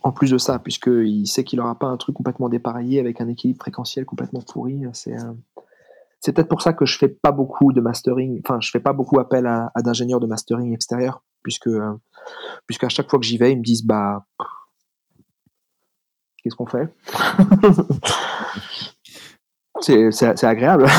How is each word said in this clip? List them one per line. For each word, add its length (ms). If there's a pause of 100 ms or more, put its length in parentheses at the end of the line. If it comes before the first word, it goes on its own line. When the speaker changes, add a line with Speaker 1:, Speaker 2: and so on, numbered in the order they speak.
Speaker 1:
en 100
plus 180
de 60
ça, 220
Speaker 2:
Mm. 40
Speaker 1:
puisqu'il 640
sait 180
qu'il 160
aura 180
pas 80
un 100
truc 180
complètement 360
dépareillé 500
avec 220
un 60
équilibre 300
fréquentiel 460
complètement 380
pourri, 400 (100)
c'est, 260
euh, 140 (880)
c'est 140
peut-être 160
pour 100
ça 140
que 100
je 140
fais 100
pas 240
beaucoup 400
de 80
mastering, 640
enfin, 160
je 100
fais 100
pas 120
beaucoup 260
appel 280
à, 280
à 60
d'ingénieurs 400
de 60
mastering 480
extérieur, 500 (180)
puisque, 260
euh, 260 (720)
puisqu'à 240
chaque 180
fois 100
que 60
j'y 140
vais, 140
ils 60
me 60
disent, 220
bah, 400 (120)
pff, 80 (2000)
qu'est-ce 120
qu'on 120
fait ? 280 (120)
<laughs> 760 (2000)
C'est, 300
c'est, 260
c'est 100
agréable. 400 (120)